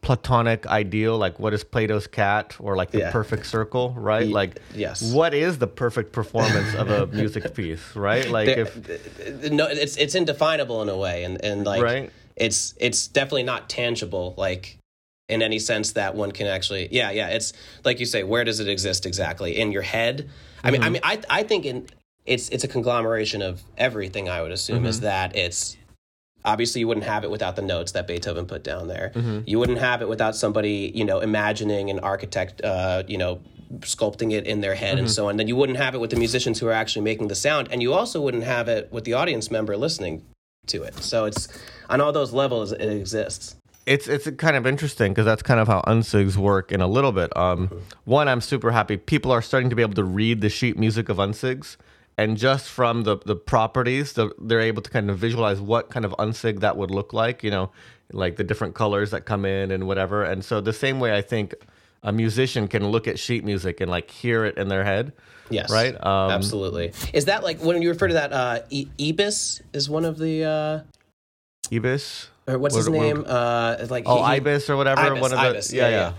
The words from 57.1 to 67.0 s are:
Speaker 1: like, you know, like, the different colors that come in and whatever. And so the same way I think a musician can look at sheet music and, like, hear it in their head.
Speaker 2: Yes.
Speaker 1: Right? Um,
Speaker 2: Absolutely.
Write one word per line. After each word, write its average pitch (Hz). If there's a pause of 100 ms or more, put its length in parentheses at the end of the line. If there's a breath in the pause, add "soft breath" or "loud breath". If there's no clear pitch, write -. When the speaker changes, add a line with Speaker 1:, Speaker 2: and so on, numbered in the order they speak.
Speaker 1:
like, 113
you 107
know, 95 (420 loud breath)
like, 92
the 101
different 101
colors 101
that -
come 101
in 98
and 92
whatever. 95
And 92
so 107
the 110
same 135
way 113
I 101
think 107 (480 soft breath)
a 104
musician 113
can 101
look 113
at -
sheet 120
music 95
and, 90
like, 87
hear 117
it -
in 95
their 95
head. 107 (340 loud breath)
Speaker 2:
Yes. 101
Speaker 1:
Right? 117
Um, 98
Speaker 2:
Absolutely. 98 (220 loud breath)